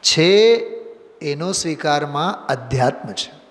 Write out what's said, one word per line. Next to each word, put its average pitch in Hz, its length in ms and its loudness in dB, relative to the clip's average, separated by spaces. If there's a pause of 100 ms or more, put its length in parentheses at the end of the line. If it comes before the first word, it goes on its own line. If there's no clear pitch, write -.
છે 214 600 4 (580)
એનો 156 300 -4
સ્વીકારમાં 147 920 -2
અધ્યાત્મ 127 680 -2
છે. - 200 -8 (180)